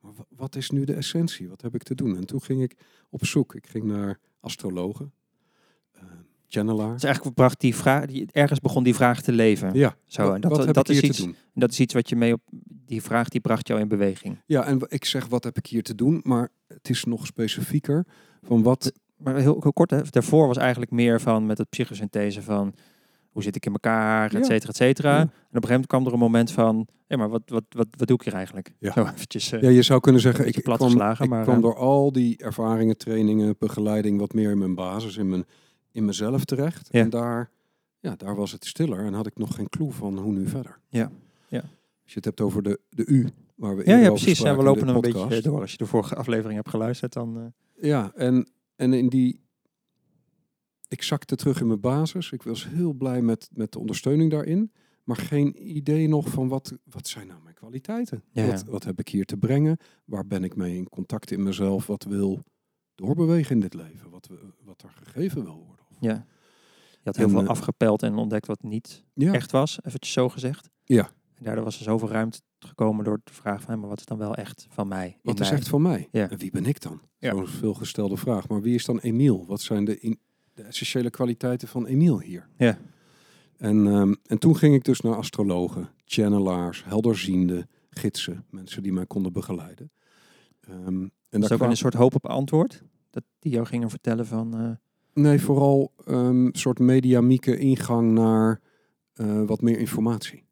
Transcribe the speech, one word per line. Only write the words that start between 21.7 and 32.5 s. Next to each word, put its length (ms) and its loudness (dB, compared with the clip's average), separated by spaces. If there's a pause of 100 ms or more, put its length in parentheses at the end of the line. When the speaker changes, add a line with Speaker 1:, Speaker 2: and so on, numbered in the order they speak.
Speaker 2:
van, 320 -2 (560)
"Hoe 120 -8
zit 140 -6
ik 100 -6
in 60 -4
elkaar, 540 0
et 60 -4
Speaker 1:
Ja. 100 0
Speaker 2:
cetera, 280 2
et 60 -8
cetera." 380 4
Speaker 1:
Ja. 60 6
Speaker 2:
En 60 4
op 40 -2
een 80 -20 (120)
gegeven 200 -4
moment 160 2
kwam 200 2
er 60 -2
een 60 0
moment 340 4
van, 340 2 (200)
"Hé, 100 -4
maar 120 0
wat, 180 -4
wat, 220 -4
wat, 180 -2 (100)
wat 120 -2
doe 80 6
ik 80 -2
hier 100 -4
eigenlijk?" 440 -10
Speaker 1:
Ja. 140 -6
Speaker 2:
Zo 120 2
eventjes, 480 -8
eh, 100 -2
Speaker 1:
Ja, 60 6
je 140 10
zou 180 6
kunnen 200 8
zeggen, 200 2
Speaker 2:
een 60 2
beetje 140 -2
Speaker 1:
ik, 80 -6
ik 80 2
Speaker 2:
plat 120 2
Speaker 1:
kwam, 120 6
Speaker 2:
geslagen, 240 0
Speaker 1:
ik 60 0
Speaker 2:
maar, 120 -2
Speaker 1:
kwam 140 4
Speaker 2:
eh, 60 4
Speaker 1:
door 140 2
al 360 2
die 260 0
ervaringen, 580 0